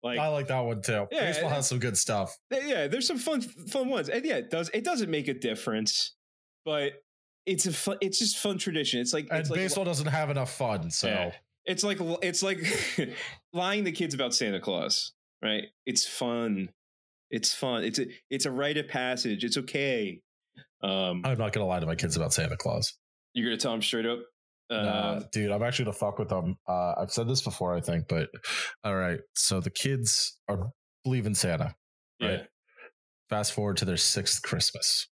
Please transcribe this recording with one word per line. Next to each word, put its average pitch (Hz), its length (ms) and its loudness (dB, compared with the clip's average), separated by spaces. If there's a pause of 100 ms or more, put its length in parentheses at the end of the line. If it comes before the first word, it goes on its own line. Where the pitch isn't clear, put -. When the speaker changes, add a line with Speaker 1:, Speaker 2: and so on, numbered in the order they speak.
Speaker 1:
Like, 123 160 0
Speaker 2:
I 156 80 2
like 143 220 2
that 131 100 2
one 117 220 0
too. 101 300 2
Speaker 1:
Yeah, 302 160 2
Speaker 2:
Baseball 160 200 0
Speaker 1:
and 147 80 2
Speaker 2:
has 135 140 2
some 123 100 0
good 117 180 2
stuff. 101 400 0 (140)
Speaker 1:
Yeah, 269 140 0
yeah, 196 220 2
there's 240 200 0
some 320 100 0
fun, 294 220 0
fun - 480 -4
ones. 208 220 0
And 254 160 0
yeah, 311 100 2
it 127 160 -2
does, 165 220 -2
it 220 100 0
doesn't 247 260 0
make 147 200 0
a 135 40 0
difference, 110 800 0 (520)
but 147 260 0 (540)
it's 185 220 2
a 175 40 0
fun, 190 300 0
it's 190 180 0
just 214 180 2
fun 202 200 0
tradition. 156 420 0
It's 123 140 0
like, 156 180 0
Speaker 2:
And 160 80 2
Speaker 1:
it's 156 100 -2
like 170 120 2
Speaker 2:
baseball 190 240 0
doesn't 156 220 0
have 151 220 2
enough 139 240 0
fun, 98 380 0
so. - 160 0
Speaker 1:
Yeah. 92 240 0 (340)
It's 180 200 0
like, 196 140 0 (220)
it's 220 220 2
like 190 160 0 (380)
<laughs> 123 180 -2 (380)
lying 190 320 2
to 175 80 0
kids 160 200 0
about 127 220 0
Santa 101 240 2
Claus, - 540 0 (280)
right? 107 220 0 (220)
It's 123 200 2
fun. 117 640 0 (600)
It's - 220 0
fun. 120 320 0
It's 113 140 0
a, 127 60 0 (240)
it's 135 160 0
a 143 60 0
rite 143 260 0
of 143 120 -4
passage. 123 560 0
It's 110 120 0
okay. 123 640 -2 (640)
Um, 95 400 0
Speaker 2:
I'm 131 140 2
not 107 160 0
gonna 107 120 2
lie 90 140 2
to 80 60 0
my 82 100 0
kids 82 220 -2
about 80 160 2
Santa 82 240 0
Claus. - 360 -2 (400)
Speaker 1:
You're 117 140 0
gonna 113 100 0
tell 120 140 0
them 110 100 0
straight 113 240 0
up? 120 140 0 (500)
Uh, - 140 -2
Speaker 2:
Nah, 104 360 0 (120)
dude, 104 200 0
I'm 104 120 2
actually 123 220 0
gonna 104 120 -4
fuck - 220 -2
with 107 100 -2
them. 92 280 0 (100)
Uh, 90 300 2
I've - 140 -2
said 117 160 0
this 131 140 2
before, 90 340 -2
I 87 60 0
think, 85 260 0
but 80 220 0 (540)
all 101 120 -2
right. 90 240 0 (160)
So - 240 2
the 85 100 -2
kids - 760 0
are, 98 220 -2 (340)
believe 127 220 2
in 104 100 0
Santa, 85 400 0 (460)
right? 104 180 0
Speaker 1:
Yeah. - 40 -12 (840)
Speaker 2:
Fast 107 240 0
forward 101 240 0
to - 80 0
their 90 120 2
sixth - 460 2
Christmas. - 680 0